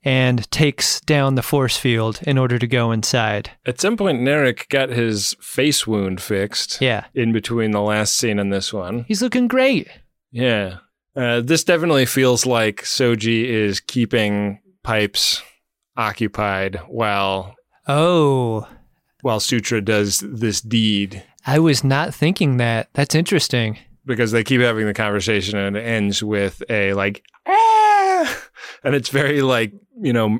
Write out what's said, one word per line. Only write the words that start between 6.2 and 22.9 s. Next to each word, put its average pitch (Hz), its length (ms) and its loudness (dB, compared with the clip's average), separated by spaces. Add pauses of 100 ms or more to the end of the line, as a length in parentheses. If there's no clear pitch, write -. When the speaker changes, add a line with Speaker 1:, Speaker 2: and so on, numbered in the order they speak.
Speaker 2:
fixed - 600 -4
Speaker 1:
Yeah. 120 320 -2
Speaker 2:
in 113 200 0
between 113 380 -2
the 104 100 0
last 107 340 0
scene 107 240 0
and 101 120 -2
this 98 220 -4
one. 104 340 -6
Speaker 1:
He's 208 140 -2
looking 247 260 0
great. 262 400 0 (440)
Speaker 2:
Yeah. 107 460 -2 (380)
Uh, 120 260 0
this 156 240 2
definitely 160 400 4
feels 127 400 2
like 113 380 0
Soji 113 640 0
is 107 360 0
keeping 104 760 -2 (240)
Pipes 107 580 -2 (560)
occupied 101 800 -4 (100)
while 98 680 -2 (320)
Speaker 1:
Oh. 139 800 2 (540)
Speaker 2:
while 113 200 -2
Sutra 113 400 0
does 104 440 0
this 113 360 -4
deed. 107 640 0 (220)
Speaker 1:
I 143 140 2
was 160 240 4
not 139 300 0
thinking 156 440 0
that. 117 360 0